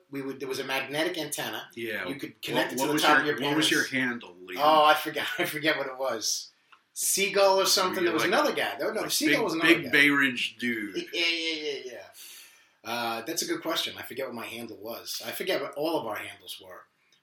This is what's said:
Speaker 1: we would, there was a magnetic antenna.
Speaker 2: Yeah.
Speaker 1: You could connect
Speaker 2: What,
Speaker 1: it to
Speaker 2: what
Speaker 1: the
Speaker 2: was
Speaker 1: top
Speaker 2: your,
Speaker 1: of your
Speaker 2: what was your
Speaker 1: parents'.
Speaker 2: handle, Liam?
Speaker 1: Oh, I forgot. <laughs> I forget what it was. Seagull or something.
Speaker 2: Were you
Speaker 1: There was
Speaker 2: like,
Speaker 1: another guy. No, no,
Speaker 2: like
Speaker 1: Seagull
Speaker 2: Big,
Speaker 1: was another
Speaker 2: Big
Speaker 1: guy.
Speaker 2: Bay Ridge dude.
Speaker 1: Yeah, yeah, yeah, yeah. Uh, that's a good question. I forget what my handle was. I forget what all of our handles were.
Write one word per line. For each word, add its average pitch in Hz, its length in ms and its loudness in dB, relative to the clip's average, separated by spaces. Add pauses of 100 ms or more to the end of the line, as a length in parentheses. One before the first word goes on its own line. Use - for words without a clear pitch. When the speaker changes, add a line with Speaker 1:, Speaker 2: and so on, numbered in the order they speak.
(120)
Speaker 1:
we 139 100 -8
would, 135 180 -8
there 135 80 -8
was 131 120 -6
a 135 40 -6
magnetic 135 540 -2
antenna. 135 460 -6 (100)
Speaker 2:
Yeah. 107 340 -6
Speaker 1:
You 90 80 -6
could - 280 -12
connect - 300 -2
Speaker 2:
What, - 0 -
Speaker 1:
it 123 40 -2
to 127 40 0
Speaker 2:
what 143 60 2
Speaker 1:
the 147 60 0
Speaker 2:
was 151 80 2
Speaker 1:
top 147 240 6
Speaker 2:
your, 147 80 0
Speaker 1:
of 120 60 -4
your 143 100 -2
Speaker 2:
what 151 80 2
was 156 140 4
your 147 140 2
Speaker 1:
parents'. 123 420 -2
Speaker 2:
handle, 87 80 -20 (120)
Liam? 92 120 -8
Speaker 1:
Oh, 151 260 8
I 151 80 8
forgot. 143 380 -2
<laughs> - 80 -4
I 170 60 2
forget 151 320 0
what 135 100 -4
it 127 100 -10
was. 120 540 -4 (460)
Seagull 196 640 4
or 190 60 4
something. 185 300 2
Speaker 2:
Were 185 60 -2
you 175 40 2
Speaker 1:
There 170 80 2
was 160 100 2
Speaker 2:
like, 175 80 2
Speaker 1:
another 254 220 4
guy. 107 260 -2
No, 170 120 0
no, 214 100 -4
Speaker 2:
like 160 100 -4
Speaker 1:
Seagull 151 240 4
Speaker 2:
Big, 233 80 0
Speaker 1:
was 180 120 0
another 160 200 2
Speaker 2:
Big 151 100 -2
Speaker 1:
guy. 127 60 -6
Speaker 2:
Bay 147 180 8
Ridge 135 480 2
dude. 113 380 -4
Speaker 1:
Yeah, 170 80 -4 (100)
yeah, 165 480 -2
yeah, 143 240 -6
yeah. - 1040 -18
Uh, 117 380 -4
that's 170 140 -4
a 175 40 -2
good 165 160 -4
question. 156 360 -4
I 101 60 -12
forget 123 240 -8
what 120 80 -12
my 113 100 -10
handle 113 320 -12
was. 113 480 -10
I 117 60 -8
forget 180 300 -4
what 139 120 -8
all 156 260 -2
of 117 80 -6
our 104 80 -4
handles - 480 -12
were. 90 200 -18 (400)